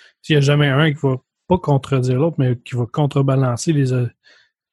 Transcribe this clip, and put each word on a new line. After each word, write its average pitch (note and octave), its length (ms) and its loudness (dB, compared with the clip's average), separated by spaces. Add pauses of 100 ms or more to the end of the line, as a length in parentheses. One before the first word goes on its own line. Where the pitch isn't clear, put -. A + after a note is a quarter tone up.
(240)
Tu - 40 -12
sais, D#3+ 60 0
il - 20 4
y - 20 4
a C#3+ 40 4
jamais D3 280 2
un D3 240 2
qui D3 100 -10
va C3 140 0 (320)
pas F3+ 80 2
contredire C3 600 0
l'autre, D#3+ 220 -2
mais B2 180 0
qui - 180 -14
va A#2+ 100 -2
contrebalancer C3+ 880 0
les, C3+ 200 0
euh, B2 120 -2
tu A#2 60 -8 (600)